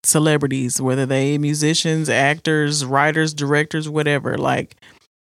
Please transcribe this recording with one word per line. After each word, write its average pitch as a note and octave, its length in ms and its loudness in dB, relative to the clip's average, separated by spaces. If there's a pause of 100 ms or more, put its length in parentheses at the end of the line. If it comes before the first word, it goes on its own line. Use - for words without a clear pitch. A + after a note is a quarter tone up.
celebrities, C#3 760 0
whether C3 260 0
they C3+ 320 0
musicians, D3+ 680 0
actors, D3 760 0
writers, D3+ 500 0
directors, D3+ 540 -2
whatever. D3 500 -2
Like, C3+ 380 -4 (480)